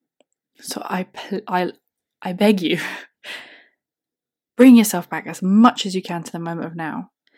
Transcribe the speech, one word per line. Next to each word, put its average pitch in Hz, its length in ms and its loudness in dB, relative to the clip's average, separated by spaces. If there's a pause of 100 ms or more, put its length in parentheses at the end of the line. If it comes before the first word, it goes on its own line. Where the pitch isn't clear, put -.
(600)
So - 260 -14
I 185 180 -6
pl-, - 440 -12
I, 180 240 -4 (500)
I 185 120 -8
beg 208 280 2
you, 165 180 -2 (840)
<laughs> - 920 -20
bring 254 180 10
yourself 202 340 2
back 160 180 -12
as 165 140 -14
much 208 440 4
as 185 100 -8
you 185 60 -6
can 170 220 -8
to - 80 -16
the 175 80 -12
moment 170 280 -8
of 165 80 -14
now. 165 340 -10 (280)